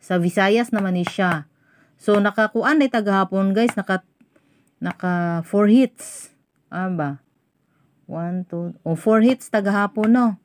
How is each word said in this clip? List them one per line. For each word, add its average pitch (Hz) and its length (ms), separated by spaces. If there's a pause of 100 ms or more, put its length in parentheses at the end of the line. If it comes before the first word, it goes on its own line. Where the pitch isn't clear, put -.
Sa 185 160
Visayas 202 560
naman 190 240
ni 175 80
siya. 175 400 (500)
So, 208 220
nakakuan 220 640
na 269 80
tagahapon, 196 640
guys. 233 240
Naka, 190 240 (800)
naka 175 640
four 208 240
hits. - 640 (320)
Ah, 185 240
ba? 147 320 (880)
One, 175 340
two, 170 380
oh, 160 160
four 220 240
hits 254 240
tagahapon, 202 640
no? 240 180 (160)